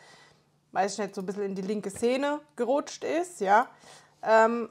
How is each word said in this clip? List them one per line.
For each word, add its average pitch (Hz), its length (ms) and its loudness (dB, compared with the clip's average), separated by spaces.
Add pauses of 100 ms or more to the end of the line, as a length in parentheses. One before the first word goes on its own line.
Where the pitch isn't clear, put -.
(720)
weiß 196 220 0
ich 214 60 -8
nicht, 196 160 -6
so 202 60 -6
ein 185 40 -10
bisschen 202 200 -6
in 196 100 -6
die 190 80 -6
linke 208 260 -4
Szene 269 500 -2 (160)
gerutscht 262 480 -4
ist, 349 380 -4
ja. 208 260 4 (540)
Ähm, 220 500 4